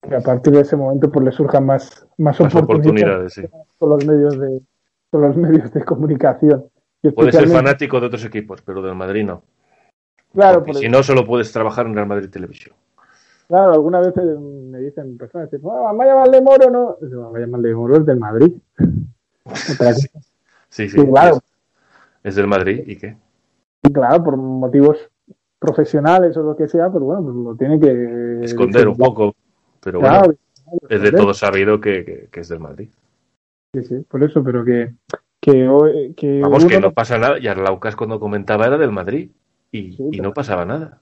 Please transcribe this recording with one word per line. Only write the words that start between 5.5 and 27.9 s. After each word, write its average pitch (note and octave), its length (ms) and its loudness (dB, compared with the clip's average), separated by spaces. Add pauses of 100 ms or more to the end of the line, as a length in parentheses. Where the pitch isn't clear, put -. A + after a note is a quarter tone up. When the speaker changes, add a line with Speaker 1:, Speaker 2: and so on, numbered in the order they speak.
Speaker 1:
de D3 120 -4
comunicación. D3 800 0 (360)
Y D3+ 80 2
Speaker 2:
Puede D3+ 220 2
ser D#3+ 120 6
Speaker 1:
especialmente E3+ 120 4
Speaker 2:
fanático C3 440 0
de A#2+ 80 -4
otros A2+ 160 -10
equipos, G#2+ 380 -12
pero F#2+ 200 -10
del F#2 120 -8
Madrid F#2+ 300 -6
no. F2+ 180 -10 (920)
Speaker 1:
Claro, F#3+ 240 6
Speaker 2:
Porque D3 140 -4
Speaker 1:
por C#3 80 -4
Speaker 2:
si A#2 60 -4
Speaker 1:
el A#2 60 0
Speaker 2:
no, C3+ 100 6
solo C3 220 2
puedes A#2 280 -2
trabajar A2+ 340 -4
en A2 80 -8
Real G#2 120 -4
Madrid G2+ 220 -6
Televisión. - 460 -18 (760)
Speaker 1:
Claro, F#3 260 4
alguna E3 260 2
vez, F3+ 160 0
eh, F3+ 40 -2 (180)
me C#3 420 -16
dicen C3+ 380 -12
personas, C#3 320 -14
dicen, C#3+ 200 -12
"Ah, A#3+ 200 -4
Amaya C4 240 2
Valdemoro C4 560 6
no". B3 300 -2
Digo, B2 260 -14
"Amaya A#2 200 -8
Valdemoro A#2+ 520 0
es D#3 80 2
del C3 120 2
Madrid". A#2 340 2 (240)
Speaker 2:
<laughs> - 380 -2 (300)
Speaker 1:
Otra A#2+ 500 -2
cosa. C#3 140 -2 (600)
Speaker 2:
Sí, G#2 200 -8
sí, - 0 -
sí, G2+ 120 2
Speaker 1:
Sí, C#3+ 60 6
claro. C#3+ 300 6
Speaker 2:
es, B2+ 60 -6 (840)
es G2 120 -10
del G2+ 100 0
Madrid, G2 400 -2
¿y F#2+ 100 -16
qué? G#2+ 200 -18 (760)
Speaker 1:
Claro, C#3+ 320 0
por C#3 140 -2
motivos C3 600 0 (600)
profesionales D#3+ 800 0
o D#3+ 60 -4
lo D3+ 140 -4
que D3+ 120 -4
sea, E3+ 220 -2
pero D#3+ 140 -4
bueno, F3 180 -6
pues B2+ 140 -8
lo A#2+ 200 -10
tiene C#3+ 220 0
que A#2+ 680 -2